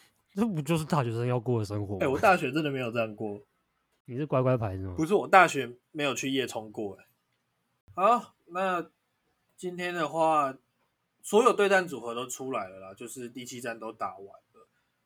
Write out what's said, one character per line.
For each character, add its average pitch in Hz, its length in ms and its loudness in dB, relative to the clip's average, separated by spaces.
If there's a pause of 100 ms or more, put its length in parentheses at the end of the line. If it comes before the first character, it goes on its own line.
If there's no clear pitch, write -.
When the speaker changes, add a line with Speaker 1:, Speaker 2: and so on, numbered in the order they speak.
(360)
Speaker 1:
这 202 100 2
不 180 160 -2
就 151 140 0
是 160 80 0
大 143 220 0
学 117 60 -2
生 117 140 -2
要 123 140 0
过 120 180 0
的 107 60 0
生 104 240 -4
活 101 60 -6
吗？ 92 80 -4
Speaker 2:
哎， 151 80 2
我 139 100 0
大 196 160 8
学 147 160 -2
真 156 100 0
的 147 80 0
没 135 100 -4
有 120 120 -4
这 117 80 -2
样 110 160 -2
过。 104 260 -8 (640)
Speaker 1:
你 123 140 -10
是 151 80 -4
乖 139 160 0
乖 127 160 2
牌 104 180 -4
是 95 100 -6
吗？ 95 120 -6
Speaker 2:
不 160 80 0
是， 170 80 0
我 147 120 2
大 180 220 8
学 123 300 -4 (160)
没 151 100 -4
有 139 100 0
去 135 160 -6
夜 135 160 -2
冲 110 240 -10
过 104 280 -8
欸。 - 80 -20 (880)
好， 214 420 2 (120)
那 175 420 -2 (680)
今 180 220 -8
天 175 160 -4
的 160 160 -2
话， 156 480 2 (680)
所 208 180 6
有 233 120 8
对 202 160 4
战 185 180 4
组 135 140 -10
合 117 120 -6
都 123 140 -6
出 131 240 -8
来 107 160 -4
了 95 120 -18
啦， 95 140 -16
就 120 140 -14
是 120 220 -12
第 120 160 -14
七 120 160 -14
战 117 180 -8
都 113 140 -10
打 98 240 -8
完 98 80 -18
了。 - 420 -20 (380)